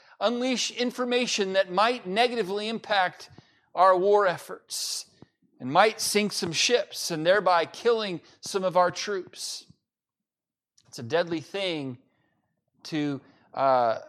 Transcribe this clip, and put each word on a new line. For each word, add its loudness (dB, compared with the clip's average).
unleash 0
information -2
that 2
might 0
negatively -2
impact -4
our 6
war 4
efforts -6
and -8
might 4
sink 0
some -4
ships 0
and -4
thereby 4
killing -2
some -4
of 0
our 4
troops. -10
It's -16
a -12
deadly -2
thing -6
to, -4
uh, 2